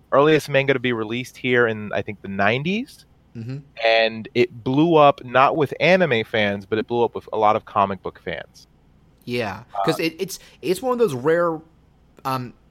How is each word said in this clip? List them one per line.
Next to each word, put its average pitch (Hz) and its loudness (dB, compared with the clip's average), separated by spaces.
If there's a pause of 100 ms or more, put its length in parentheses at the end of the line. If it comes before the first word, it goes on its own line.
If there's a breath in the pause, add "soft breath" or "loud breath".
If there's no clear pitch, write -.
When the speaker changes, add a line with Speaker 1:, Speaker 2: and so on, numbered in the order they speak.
(120)
Speaker 1:
earliest 147 4
manga 139 2
to 131 -4
be 123 -2
released 113 -6
here 123 2
in, 107 -6
I 101 -2
think, 104 -10
the 98 -16
nineties. 127 -2 (280)
Speaker 2:
Mm-hmm. 120 -12 (260)
Speaker 1:
And 113 2
it 120 0
blew 156 2
up 143 6
not 127 2
with 147 -2
anime 156 2
fans, 101 -2
but 110 -2
it - -4
blew 120 0
up - -2
with - -14
a 104 -4
lot 107 4
of 107 -4
comic 98 -2
book - -12
fans. - -12 (560)
Speaker 2:
Yeah, 117 -8 (220)
'cause 160 -2
Speaker 1:
Uh, 165 -6
Speaker 2:
it, 165 -4
it's, 185 -10 (220 soft breath)
it's 180 -4
one 254 -2
of 247 -4
those 220 2
rare, 160 -2 (640)
um, 131 -6 (180)